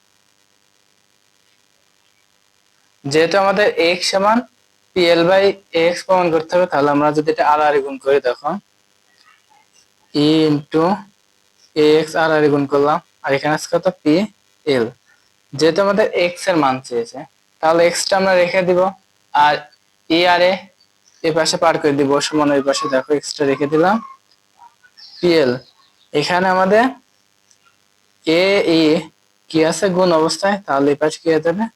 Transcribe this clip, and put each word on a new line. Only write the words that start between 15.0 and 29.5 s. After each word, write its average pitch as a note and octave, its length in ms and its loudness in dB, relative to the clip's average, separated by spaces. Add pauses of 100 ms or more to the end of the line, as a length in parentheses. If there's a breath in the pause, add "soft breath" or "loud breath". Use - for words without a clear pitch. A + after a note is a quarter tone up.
যেহেতু D#3 340 0
আমাদের G3+ 200 0 (180)
এক্স F3 260 -6
এর F3 120 -2
মান C3 120 0 (120)
চেয়েছে, A#2+ 320 -8 (420)
তাহলে E3 280 2
এক্সটা - 320 -4
আমরা F#3+ 120 0 (100)
রেখে F3 260 -2
দিব, F3+ 120 2 (540)
আর D3 200 2 (560)
ই E3 100 2 (140)
আর F3 160 2
এ - 20 2 (720)
এ E3 120 0
পাশে D#3+ 260 0
পার E3 180 2
করে D3 200 0
দিব, C#3 100 0 (160)
সমান D3+ 300 -2
ওই C3+ 120 0
পাশে, C3+ 160 -4 (100)
দেখো, C3 240 -4
এক্সটা - 320 -10
রেখে C#3 220 -4
দিলাম, F3 220 2 (1300)
পিএল। D#3+ 320 2 (600)
এখানে F3+ 420 -2
আমাদের F#3+ 300 2 (1400)
এ, E3 160 2 (340)
ই E3 40 4 (720)